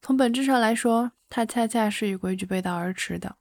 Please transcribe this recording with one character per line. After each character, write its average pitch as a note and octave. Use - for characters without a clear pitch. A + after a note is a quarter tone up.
从 C4
本 B3+
质 C4
上 C4+
来 A3+
说， A#3
它 A3+
恰 A#3
恰 A3+
是 G#3
与 F#3+
规 F#3
矩 F#3
背 F#3
道 F3+
而 F3
驰 F3
的。 F#3